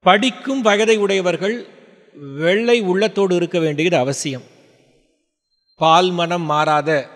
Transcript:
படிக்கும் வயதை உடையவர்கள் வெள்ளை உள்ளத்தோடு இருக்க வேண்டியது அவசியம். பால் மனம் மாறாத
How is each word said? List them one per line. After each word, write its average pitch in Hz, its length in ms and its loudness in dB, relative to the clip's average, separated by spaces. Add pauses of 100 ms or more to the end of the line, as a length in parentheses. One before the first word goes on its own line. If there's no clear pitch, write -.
படிக்கும் 240 600 0
வயதை 220 360 2
உடையவர்கள் 196 680 -2 (480)
வெள்ளை 170 640 0
உள்ளத்தோடு 196 540 0
இருக்க 175 240 -2
வேண்டியது 160 380 0
அவசியம். 131 460 -4 (1300)
பால் 165 340 4
மனம் 175 320 -4
மாறாத 151 720 0